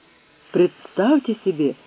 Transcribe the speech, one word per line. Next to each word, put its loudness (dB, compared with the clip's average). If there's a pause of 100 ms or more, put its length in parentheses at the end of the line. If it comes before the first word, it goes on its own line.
(520)
«Представьте 0
себе, -2 (100)